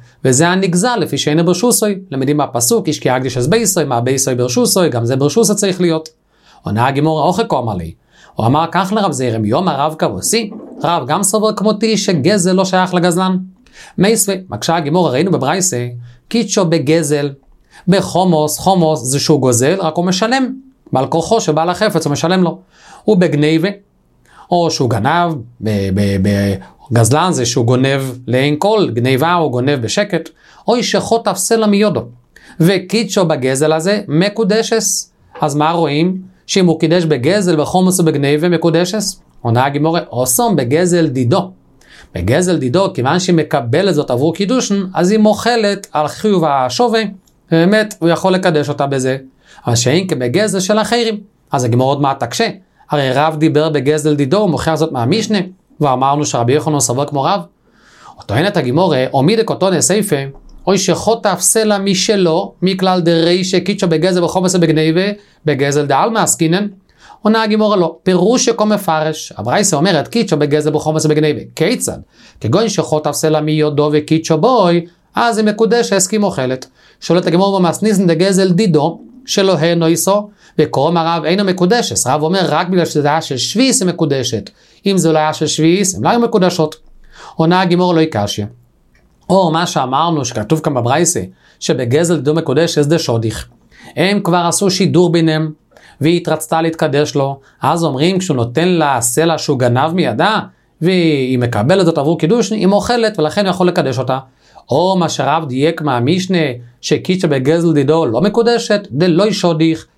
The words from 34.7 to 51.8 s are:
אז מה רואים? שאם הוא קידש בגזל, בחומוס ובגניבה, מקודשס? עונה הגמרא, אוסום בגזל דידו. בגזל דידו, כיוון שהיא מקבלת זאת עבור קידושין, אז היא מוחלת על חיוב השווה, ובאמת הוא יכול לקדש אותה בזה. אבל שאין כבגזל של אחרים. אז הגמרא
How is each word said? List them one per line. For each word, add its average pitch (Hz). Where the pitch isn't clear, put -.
אז 147
מה 151
רואים? 170
שאם 190
הוא 160
קידש 170
בגזל, 160
בחומוס 185
ובגניבה, 151
מקודשס? 170
עונה 120
הגמרא, 151
אוסום 190
בגזל 160
דידו. 131
בגזל 156
דידו, 165
כיוון 143
שהיא 180
מקבלת 151
זאת 147
עבור 147
קידושין, 196
אז 180
היא 220
מוחלת 214
על 151
חיוב 185
השווה, 156
ובאמת 208
הוא 165
יכול 170
לקדש 165
אותה 147
בזה. 131
אבל 120
שאין 143
כבגזל 170
של 214
אחרים. 220
אז 131
הגמרא 123